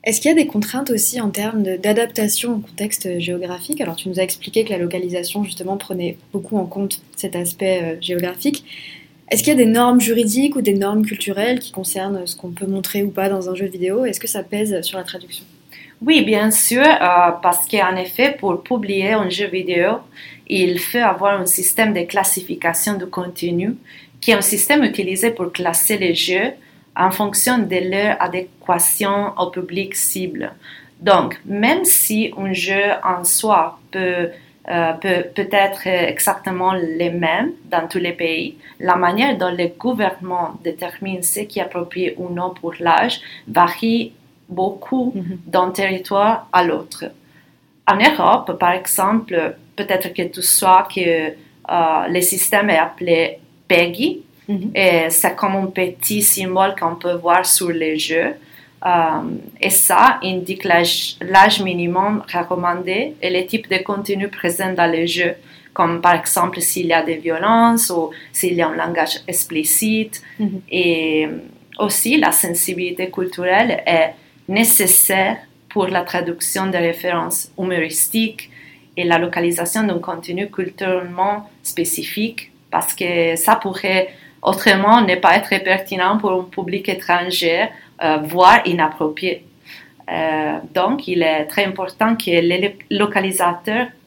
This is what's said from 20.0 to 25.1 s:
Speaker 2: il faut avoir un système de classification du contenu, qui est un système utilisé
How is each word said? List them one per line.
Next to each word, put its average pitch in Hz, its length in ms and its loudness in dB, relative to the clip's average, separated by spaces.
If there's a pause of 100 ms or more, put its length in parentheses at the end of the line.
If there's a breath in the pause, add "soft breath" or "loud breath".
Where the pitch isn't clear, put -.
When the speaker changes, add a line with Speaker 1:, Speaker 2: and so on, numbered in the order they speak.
Speaker 2:
il 180 320 2
faut - 200 -2
avoir 196 420 2
un 185 60 -2
système 214 440 2
de 180 120 0
classification 185 920 -2
du 180 140 -6
contenu, 180 680 -4 (460 loud breath)
qui 233 100 2
est 214 40 8
un 202 60 0
système 233 440 2
utilisé 190 460 0